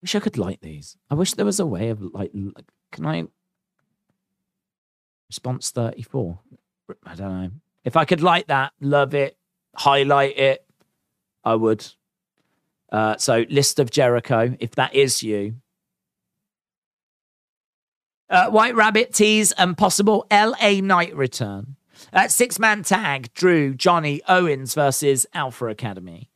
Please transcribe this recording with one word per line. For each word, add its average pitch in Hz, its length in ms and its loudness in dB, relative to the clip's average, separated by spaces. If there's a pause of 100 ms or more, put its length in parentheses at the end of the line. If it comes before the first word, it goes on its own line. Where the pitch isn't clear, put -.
Wish 180 140 -6
I 208 40 0
could 202 180 -6
light 95 240 -6
these. 76 340 -18 (140)
I 143 60 -4
wish 185 180 0
there - 120 -2
was 202 140 -2
a 185 60 0
way 113 240 -4
of, 107 120 -8
like, 95 340 -10
l-, 98 180 -10 (400)
can 156 120 -10
I? 156 200 -6 (2000)
Response - 420 -8
thirty-four. 113 680 -6 (640)
I 87 100 -18
don't 92 280 -8
know. 90 80 -8 (320)
If 127 140 -2
I 156 80 2
could 165 160 0
light 175 260 2
that, 139 320 0
love 143 340 2
it, 139 240 -2 (380)
highlight 139 600 2
it, 135 280 0 (800)
I 113 120 0
would. 110 300 0 (1080)
Uh, 110 220 0
so, 117 320 0
list 139 280 0
of 131 140 0
Jericho, 123 720 0
if 117 140 -8
that 131 200 -2
is 135 260 2
you. 107 340 -4 (2750)
Uh, 190 200 4
White 220 240 4
Rabbit 220 400 4
tease 214 380 4
and 180 260 0
possible 208 540 2
L 214 300 4
A 202 180 4
Knight 180 340 0
return. 120 600 -6 (380)
Uh, 196 160 4
six-man 220 540 0
tag, 147 500 -2
Drew, 160 400 2
Johnny, 151 560 0
Owens 156 440 0
versus 139 600 0
Alpha 131 320 -6
Academy. 95 720 -10